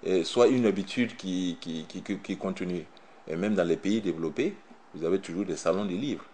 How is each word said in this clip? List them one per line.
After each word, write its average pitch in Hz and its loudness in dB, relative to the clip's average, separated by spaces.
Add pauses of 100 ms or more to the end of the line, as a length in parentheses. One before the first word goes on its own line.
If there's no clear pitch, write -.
euh, 90 4
soit 120 0
une 127 4
habitude 101 2
qui, 90 -2
qui, 80 -8
qui, 92 -10
qui, 98 -6
qui 98 -6
continue. 90 -4 (420)
Et 80 -4
même 101 2
dans 90 4
les 82 4
pays 104 2
développés, 87 0 (400)
vous 78 -4
avez 92 4
toujours 95 -4
des 85 -4
salons 92 2
du 90 -2
livre. 113 -4